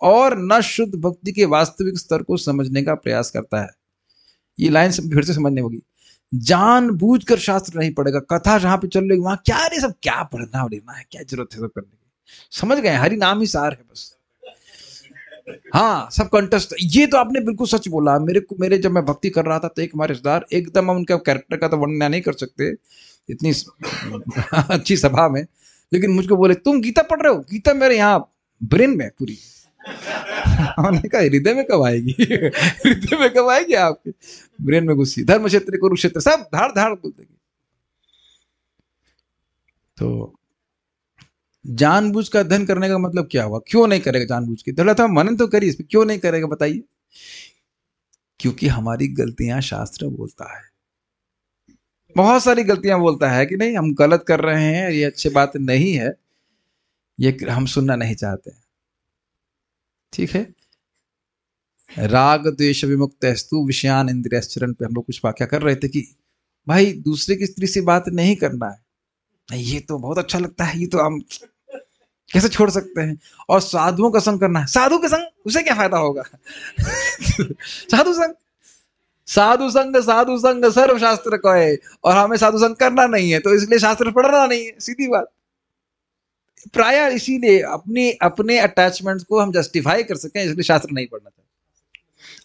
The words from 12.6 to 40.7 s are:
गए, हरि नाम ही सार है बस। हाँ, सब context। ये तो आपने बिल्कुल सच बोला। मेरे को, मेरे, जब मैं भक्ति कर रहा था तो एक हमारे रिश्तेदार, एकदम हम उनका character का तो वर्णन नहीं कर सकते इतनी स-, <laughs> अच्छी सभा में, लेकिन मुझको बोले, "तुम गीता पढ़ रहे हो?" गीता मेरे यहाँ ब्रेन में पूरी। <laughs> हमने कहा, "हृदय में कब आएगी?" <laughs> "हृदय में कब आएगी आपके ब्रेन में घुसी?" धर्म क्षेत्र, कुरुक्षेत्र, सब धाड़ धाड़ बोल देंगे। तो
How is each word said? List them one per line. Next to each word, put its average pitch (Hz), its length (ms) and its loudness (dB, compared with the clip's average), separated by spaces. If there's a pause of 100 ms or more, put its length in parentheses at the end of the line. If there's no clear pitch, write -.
गए, 196 160 0
हरि 147 220 0
नाम 202 240 0
ही 220 60 0
सार 147 260 -4
है - 180 -20
बस। - 260 -20 (1600)
हाँ, 180 380 0
सब 208 160 -4
context। 202 520 0
ये 185 260 4
तो 277 100 2
आपने 247 240 0
बिल्कुल 220 260 -4
सच 214 220 -2
बोला। 147 300 2
मेरे 175 220 0
को, 190 200 -6
मेरे, 185 180 2
जब 185 120 -2
मैं 180 140 0
भक्ति 147 260 -4
कर 165 140 0
रहा 160 140 -2
था 165 100 -6
तो 160 140 -8
एक 170 120 -8
हमारे 151 140 -2
रिश्तेदार, 143 440 -4
एकदम 180 380 0
हम 180 60 0
उनका 180 200 -2
character 143 400 -4
का 160 120 -2
तो 160 80 -2
वर्णन 147 340 -2
नहीं 180 120 -2
कर 160 100 -4
सकते 143 420 -8 (540)
इतनी 151 240 -2
स-, - 140 -6 (460)
<laughs> - 400 -8
अच्छी 175 440 0
सभा 151 320 2
में, 143 180 -4 (460)
लेकिन 185 180 2
मुझको 190 260 2
बोले, 185 180 6
"तुम 277 260 0
गीता 233 220 2
पढ़ 320 200 -2
रहे 294 100 6
हो?" 156 80 -2
गीता 214 340 0
मेरे 262 220 4
यहाँ 208 360 2 (300)
ब्रेन 190 280 4
में 135 280 -2
पूरी। 110 200 -10 (280)
<laughs> - 220 -20 (880)
हमने 180 320 0
कहा, 233 120 0
"हृदय 143 340 2
में 269 100 0
कब 202 180 2
आएगी?" 120 300 0
<laughs> 233 100 -2 (640)
"हृदय 247 280 0
में 269 140 2
कब 247 180 2
आएगी 294 260 2
आपके 165 360 0 (500)
ब्रेन 151 240 2
में 151 120 0
घुसी?" 135 280 -2
धर्म 214 220 4
क्षेत्र, 190 320 0
कुरुक्षेत्र, 180 420 0
सब 277 100 2
धाड़ 240 420 0
धाड़ 214 200 -2
बोल 170 180 -12
देंगे। - 260 -20 (2500)
तो 113 380 -8 (1300)